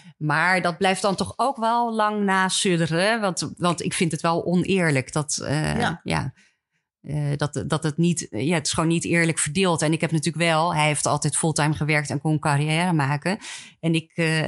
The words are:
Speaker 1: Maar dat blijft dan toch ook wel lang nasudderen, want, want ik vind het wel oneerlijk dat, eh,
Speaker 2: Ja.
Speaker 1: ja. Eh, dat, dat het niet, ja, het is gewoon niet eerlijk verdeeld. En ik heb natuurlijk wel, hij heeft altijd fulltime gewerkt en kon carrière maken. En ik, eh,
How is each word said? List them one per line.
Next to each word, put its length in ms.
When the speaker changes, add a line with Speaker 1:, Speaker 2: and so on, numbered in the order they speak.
Speaker 1:
Maar 440
dat 160
blijft 240
dan 140
toch 200
ook 200
wel 380
lang 300
nasudderen, 960
want, 360
want 280
ik 100
vind 180
het 80
wel 240
oneerlijk 680
dat, 320
eh, 340
Speaker 2:
Ja. 240
Speaker 1:
ja. 300
Eh, 340
dat, 300
dat 160
het 140
niet, 340
ja, 240
het 120
is 60
gewoon 160
niet 160
eerlijk 340
verdeeld. 440
En 100
ik 80
heb 100
natuurlijk 340
wel, 300
hij 120
heeft 200
altijd 300
fulltime 380
gewerkt 360
en 100
kon 180
carrière 540
maken. 460
En 140
ik, 200
eh, 340